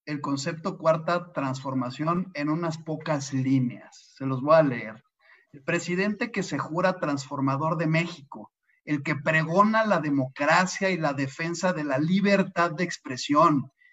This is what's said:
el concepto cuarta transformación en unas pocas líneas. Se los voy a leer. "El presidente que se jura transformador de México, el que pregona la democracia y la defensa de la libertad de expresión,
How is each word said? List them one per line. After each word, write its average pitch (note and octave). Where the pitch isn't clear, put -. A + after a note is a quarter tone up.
el D3
concepto D#3+
cuarta D#3+
transformación C3+
en D3
unas D#3+
pocas D3
líneas. C3
Se C3+
los C3+
voy D3+
a D#3+
leer. A2+
"El C#3
presidente F#3+
que F#3+
se E3+
jura F3+
transformador C#3
de D#3+
México, -
el D3
que D3+
pregona E3+
la G3
democracia D3+
y F3+
la D3+
defensa E3
de D3+
la C#3
libertad F#3
de F3
expresión, C#3+